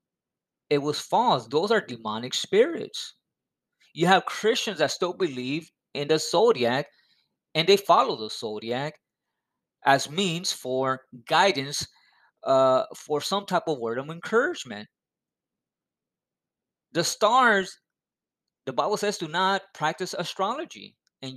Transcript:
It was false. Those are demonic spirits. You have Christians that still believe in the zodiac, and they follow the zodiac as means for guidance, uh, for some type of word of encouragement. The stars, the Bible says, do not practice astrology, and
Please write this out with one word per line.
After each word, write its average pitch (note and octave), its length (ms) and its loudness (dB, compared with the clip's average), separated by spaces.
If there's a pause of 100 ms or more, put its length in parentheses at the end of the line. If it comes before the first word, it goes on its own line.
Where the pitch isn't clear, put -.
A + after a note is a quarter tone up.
(680)
It C#3+ 120 2
was D3 180 -2
false. E3+ 480 0
Those D#3 220 0
are A3 120 2
demonic A#2 520 -8
spirits. - 800 -2 (800)
You E3 140 0
have F#3 180 6
Christians G#3+ 540 -2
that D3 100 2
still F3+ 240 -2
believe D3 560 -4 (240)
in C#3+ 140 -6
the D#3 100 4
zodiac, D3+ 720 2 (640)
and D#3+ 140 0
they G3 100 6
follow G3 380 4
the G#2+ 160 -8
zodiac A#2 640 -6 (920)
as C#3 240 2
means F3 420 -2
for C3 500 -2 (260)
guidance, D#3 580 2 (580)
uh, C3 420 4 (100)
for D3 260 -4
some G3 240 -4
type F3+ 220 -2
of D3+ 100 -2
word A#2 220 -4
of C#3+ 100 -8
encouragement. E3+ 800 -4 (2000)
The E3 100 0
stars, A3 760 2 (840)
the C3 80 -6
Bible D#3 240 0
says, G3+ 200 -2
do E3 100 -8
not F#3+ 340 0 (120)
practice E3 440 -4
astrology, F#3+ 800 -6 (260)
and C3 160 -12